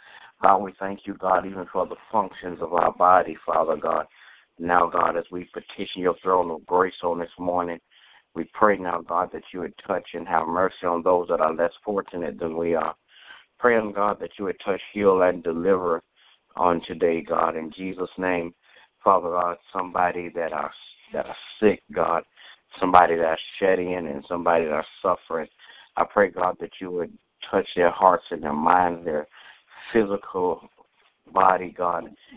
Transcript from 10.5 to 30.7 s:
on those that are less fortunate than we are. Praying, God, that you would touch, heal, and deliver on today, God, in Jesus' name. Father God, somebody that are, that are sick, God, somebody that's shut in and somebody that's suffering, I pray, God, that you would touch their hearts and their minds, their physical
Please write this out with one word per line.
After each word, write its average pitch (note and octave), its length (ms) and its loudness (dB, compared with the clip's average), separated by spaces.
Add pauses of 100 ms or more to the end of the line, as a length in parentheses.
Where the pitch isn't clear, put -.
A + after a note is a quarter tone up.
on F2 180 -2
those F2+ 240 2
that E2+ 140 0
are D#2 120 0
less E2+ 200 0 (100)
fortunate F#2 560 -6
than E2 160 -6
we E2+ 200 -2
are. D#2+ 200 -2 (640)
Praying, A2+ 320 2
God, G2+ 300 -2
that - 180 -12
you G#2 60 -4
would F2+ 180 -6
touch, F#2+ 180 -4 (120)
heal, G2 300 4
and F2 200 2
deliver E2+ 580 0 (540)
on F2 240 2
today, E2 400 0
God, D#2+ 380 -2
in D#2+ 140 -10
Jesus' F#2 460 -8
name. F2+ 360 -2 (500)
Father F2 280 4
God, F2 260 -2 (160)
somebody F2 560 -2
that E2 240 -6
are, D2 180 -6 (400)
that C#2+ 140 -4
are B1+ 100 -12 (240)
sick, G#2 320 2
God, E2+ 320 0 (560)
somebody F2+ 380 6
that's D#2+ 240 0 (180)
shut F#2 180 4
in F2+ 300 -4
and C#2+ 220 -8
somebody E2+ 340 2
that's D#2 240 -2 (140)
suffering, E2+ 480 -2 (480)
I E2+ 80 2
pray, G2+ 240 2
God, F2+ 320 -2
that - 180 -12
you F#2 100 -8
would E2+ 220 -6 (400)
touch F#2+ 240 0
their F2 160 4
hearts F2+ 400 4
and E2 100 -6
their D2+ 120 -4
minds, E2+ 500 2
their D2+ 240 -4 (640)
physical G2 800 -2 (640)